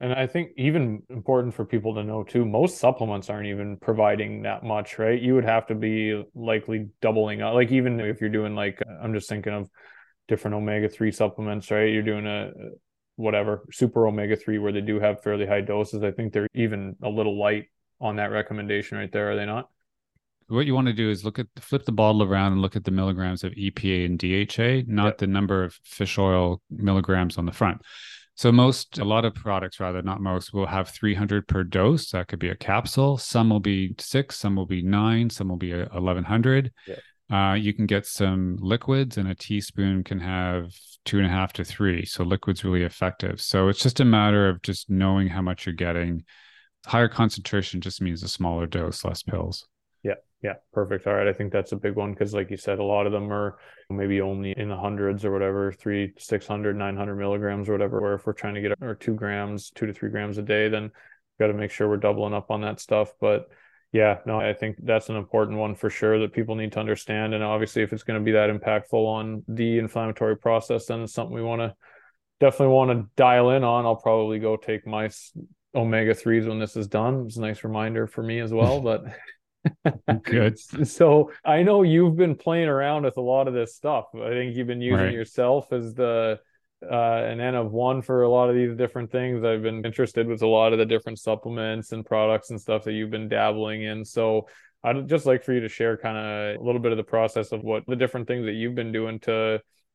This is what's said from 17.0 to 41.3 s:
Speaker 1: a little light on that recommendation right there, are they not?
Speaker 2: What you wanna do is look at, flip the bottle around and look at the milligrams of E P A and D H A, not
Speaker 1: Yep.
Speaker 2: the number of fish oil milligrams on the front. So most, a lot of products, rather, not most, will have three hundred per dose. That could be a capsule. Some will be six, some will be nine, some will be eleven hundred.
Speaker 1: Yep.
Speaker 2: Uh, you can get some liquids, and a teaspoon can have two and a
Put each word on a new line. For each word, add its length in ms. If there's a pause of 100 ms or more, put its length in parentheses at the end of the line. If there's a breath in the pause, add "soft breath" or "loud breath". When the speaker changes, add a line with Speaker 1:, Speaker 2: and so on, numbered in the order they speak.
Speaker 1:
a 60
little 280
light 300 (340)
on 160
that 140
recommendation 680
right 120
there, 220
are 40
they 100
not? 220 (800)
Speaker 2:
What 180
you 80
wanna 180
do 160
is 160
look 140
at, 80 (140)
flip 260
the 60
bottle 300
around 300
and 80
look 160
at 80
the 60
milligrams 520
of 120
E 160
P 320
A 20
and 140
D 160
H 240
A, 280
not 180
Speaker 1:
Yep. 140
Speaker 2:
the 100
number 360
of 180
fish 360
oil 500
milligrams 720
on 80
the 60
front. 280 (540 loud breath)
So 180
most, 460
a 60
lot 200
of 100
products, 460
rather, 220
not 180
most, 320
will 140
have 240
three 240
hundred 340
per 140
dose. 480
That 180
could 120
be 100
a 60
capsule. 600
Some 320
will 120
be 380
six, 380
some 200
will 100
be 160
nine, 480
some 180
will 80
be 140
eleven 540
hundred. 460 (160 loud breath)
Speaker 1:
Yep. 120 (320 loud breath)
Speaker 2:
Uh, 240
you 180
can 140
get 180
some 560
liquids, 560
and 120
a 60
teaspoon 720
can 160
have 540 (320)
two 100
and 100
a 40